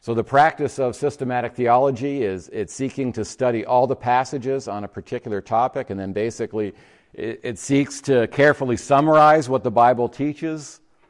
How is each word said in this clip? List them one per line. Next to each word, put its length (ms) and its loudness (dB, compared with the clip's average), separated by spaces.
So 120 -6
the 100 0
practice 540 2
of 160 -2
systematic 600 -4
theology 680 2
is 280 -4
it's 220 -8
seeking 420 -6
to 100 -6
study 420 -2
all 200 2
the 100 -2
passages 720 -2
on 160 -8
a 40 -10
particular 520 -8
topic, 500 -2
and 80 -8
then 140 -8
basically 600 -4
it, 300 -10
it 160 -8
seeks 440 -2
to 260 2
carefully 480 2
summarize 720 4
what 160 -2
the 60 -2
Bible 380 4
teaches 720 -8